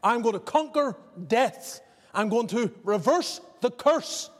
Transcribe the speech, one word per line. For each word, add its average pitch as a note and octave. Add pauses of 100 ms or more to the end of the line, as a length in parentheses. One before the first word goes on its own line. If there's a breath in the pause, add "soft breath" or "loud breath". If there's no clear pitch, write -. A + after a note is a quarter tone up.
I'm A#3
going A3
to F#3+
conquer D4 (320)
death. - (320 soft breath)
I'm G#3
going F3+
to A3 (120)
reverse G#3 (200)
the A#3+
curse. - (100)